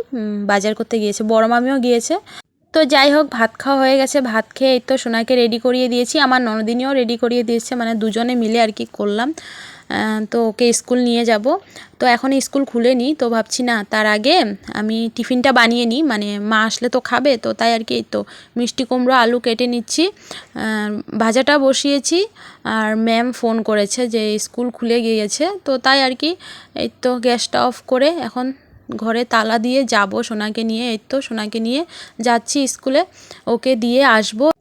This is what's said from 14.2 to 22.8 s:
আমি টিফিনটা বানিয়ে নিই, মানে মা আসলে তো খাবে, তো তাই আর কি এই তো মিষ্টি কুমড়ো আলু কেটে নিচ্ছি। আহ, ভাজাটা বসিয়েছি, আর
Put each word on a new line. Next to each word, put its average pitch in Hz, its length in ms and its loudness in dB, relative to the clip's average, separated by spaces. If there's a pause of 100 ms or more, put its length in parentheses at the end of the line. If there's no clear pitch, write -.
আমি 226 420 -2
টিফিনটা 247 360 0
বানিয়ে 240 340 4
নিই, 240 180 0
মানে 208 360 -2
মা 214 240 0
আসলে 233 260 -2
তো 254 100 0
খাবে, 247 380 0
তো 226 160 -4
তাই 233 200 0
আর 226 100 -2
কি 233 120 -6
এই 226 160 -2
তো 208 140 -4 (320)
মিষ্টি 240 260 -2
কুমড়ো 254 320 0
আলু 240 240 4
কেটে 240 280 0
নিচ্ছি। 240 400 -2
আহ, 214 1120 -8
ভাজাটা 240 400 4
বসিয়েছি, 285 680 0 (360)
আর 220 320 -2